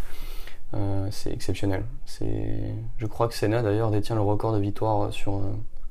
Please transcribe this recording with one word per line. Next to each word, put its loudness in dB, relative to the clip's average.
euh, 0
c'est 0
exceptionnel. 0
C'est, 0
je 0
crois 0
que -6
Senna 0
d'ailleurs 2
détient 2
le 2
record 2
de 2
victoires 0
sur, 2
euh, 0